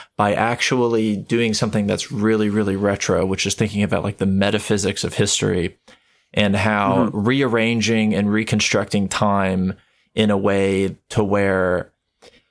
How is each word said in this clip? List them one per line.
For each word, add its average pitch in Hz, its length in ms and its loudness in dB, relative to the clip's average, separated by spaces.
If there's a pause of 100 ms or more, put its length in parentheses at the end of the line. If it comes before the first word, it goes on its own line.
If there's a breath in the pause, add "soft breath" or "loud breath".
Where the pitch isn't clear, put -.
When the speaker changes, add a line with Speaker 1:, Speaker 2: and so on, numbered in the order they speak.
(160 loud breath)
Speaker 1:
by 104 180 0
actually 117 840 0
doing 117 360 0
something 107 340 0
that's 98 260 -2
really, 107 360 2
really 101 280 0
retro, 98 500 0
which 95 200 -2
is 98 80 -2
thinking 104 280 0
about, 90 220 0
like, 98 140 -4
the - 80 0
metaphysics 101 800 0
of - 100 -4
history 92 600 -2 (560 soft breath)
and 101 220 0
how 98 520 2
Speaker 2:
Mm-hmm. 104 200 -4
Speaker 1:
rearranging 113 880 0
and 101 180 0
reconstructing 107 760 0
time 95 680 0 (400 soft breath)
in 107 160 2
a 101 80 2
way 98 580 0 (140)
to 107 140 0
where 95 680 0 (580 soft breath)